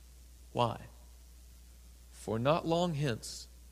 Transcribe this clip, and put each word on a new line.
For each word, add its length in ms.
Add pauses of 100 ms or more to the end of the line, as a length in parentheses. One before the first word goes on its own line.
(520)
Why? 360 (1200)
"For 280
not 280
long 280
hence, 520 (240)